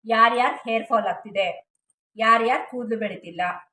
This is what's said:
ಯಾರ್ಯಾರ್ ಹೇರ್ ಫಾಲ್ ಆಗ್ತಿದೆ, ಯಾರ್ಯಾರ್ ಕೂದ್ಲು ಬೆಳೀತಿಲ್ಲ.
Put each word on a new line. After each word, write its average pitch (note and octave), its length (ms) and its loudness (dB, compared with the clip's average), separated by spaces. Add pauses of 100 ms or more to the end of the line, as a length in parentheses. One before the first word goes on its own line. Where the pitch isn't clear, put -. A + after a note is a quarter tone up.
ಯಾರ್ಯಾರ್ A#3 640 2
ಹೇರ್ A3+ 180 -2
ಫಾಲ್ G#3 200 2
ಆಗ್ತಿದೆ, F#3+ 600 -4 (480)
ಯಾರ್ಯಾರ್ A3+ 560 2
ಕೂದ್ಲು A3+ 280 -6
ಬೆಳೀತಿಲ್ಲ. F3+ 420 -8 (320)